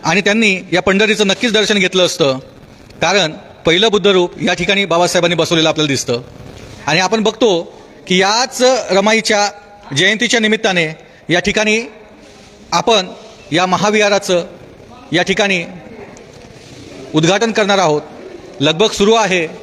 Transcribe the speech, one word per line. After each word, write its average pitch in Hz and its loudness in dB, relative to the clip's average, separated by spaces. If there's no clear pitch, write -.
आणि 165 0
त्यांनी 202 0
या 175 2
पंढरीचं 202 2
नक्कीच 202 0
दर्शन 208 0
घेतलं 185 2
असतं, 135 0
कारण 170 0
पहिलं 185 2
बुद्धरूप 185 2
या 180 0
ठिकाणी 190 0
बाबासाहेबांनी 170 2
बसवलेलं 160 2
आपल्याला 151 0
दिसतं. 127 -2
आणि 156 2
आपण 208 0
बघतो 202 0
की 185 2
याच 226 0
रमाईच्या 208 0
जयंतीच्या 214 0
निमित्ताने 208 0
या 175 2
ठिकाणी 214 0
आपण 185 0
या 175 2
महाविहाराचं 196 0
या 170 2
ठिकाणी 190 0
उद्घाटन 196 4
करणार 202 2
आहोत. 151 2
लगबग 160 2
सुरू 208 2
आहे. 185 0